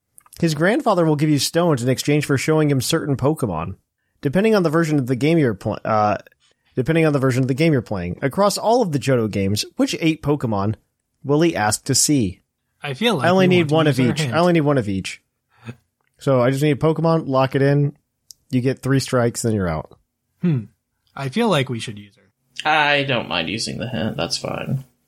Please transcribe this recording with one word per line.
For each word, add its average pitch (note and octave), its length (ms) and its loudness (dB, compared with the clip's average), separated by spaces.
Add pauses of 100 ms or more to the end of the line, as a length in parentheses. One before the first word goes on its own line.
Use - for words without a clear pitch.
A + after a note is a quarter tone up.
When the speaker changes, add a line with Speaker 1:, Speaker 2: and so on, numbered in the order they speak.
(400)
Speaker 1:
his E3 140 0
grandfather F#3 500 0
will D#3 120 2
give D3+ 160 0
you C#3+ 80 2
stones E3 420 0
in B2 80 -2
exchange D3+ 380 0
for C#3 100 2
showing D#3 320 2
him C#3 100 0
certain C#3+ 380 -2
Pokemon. F#2+ 580 -4 (460)
Depending G#3+ 320 2
on G3+ 80 4
the E3 80 2
version D3+ 300 0
of A#2+ 80 -2
the C3 80 0
game D#3 240 2
you're A#2+ 160 2
pl-, - 280 -6
uh, G#2+ 340 0 (580)
depending D#3+ 320 0
on D3 60 2
the C#3+ 60 2
version C3 240 2
of B2 40 0
the C3+ 80 0
game D#3+ 180 2
you're B2+ 80 2
playing, F2+ 400 -6
across F#3+ 340 0
all A#3+ 280 2
of F3 80 -4
the C#3+ 80 -2
Johto A#2+ 320 0
games, G2 340 -2 (120)
which C4 220 0
eight D#3+ 220 0
Pokemon A2 540 -2 (480)
will D3 180 2
he E3+ 140 2
ask - 300 -2
to C3+ 100 0
see?" A#2+ 460 0 (380)
Speaker 2:
I C#3+ 140 -8
feel A3 220 0
like C#3 100 -2
Speaker 1:
I E3+ 40 4
only F#3 180 6
Speaker 2:
we F3+ 100 4
Speaker 1:
need D#3 140 0
Speaker 2:
want D#3 160 4
to - 0 -
Speaker 1:
one - 0 -
Speaker 2:
use C3 120 2
Speaker 1:
of B2+ 60 2
Speaker 2:
our A2+ 80 2
Speaker 1:
each. D3 80 -4
Speaker 2:
hint. B2 140 -4
Speaker 1:
I - 20 0
only F3 160 4
need E3 80 4
one C#3+ 160 2
of G#2+ 100 0
each. F#2+ 340 -6 (1000)
So C3 220 2
I B2 100 2
just C3+ 120 -2
need D3+ 80 4
a C#3 40 0
Pokemon, D#3+ 520 0
lock C3 280 0
it C3+ 60 2
in. C#3+ 340 2 (540)
You B2+ 120 -2
get C3 180 -2
three C3+ 200 0
strikes, A#2+ 420 -2
then A2+ 120 0
you're F#2+ 140 0
out. D#2 300 -6 (440)
Speaker 2:
Hmm. C#3 240 0 (500)
I C#3 140 -8
feel A3+ 200 0
like C#3+ 200 0
we A#2 100 -8
should G#2 200 -12
use G#2 160 -20
her. - 540 -10
Speaker 3:
I D3 340 2
don't B2 240 -2
mind E2+ 220 -4
using F#2+ 280 -6
the G#2 120 -8
hint. A2 280 -4
That's E2+ 200 -4
fine. - 480 -6 (220)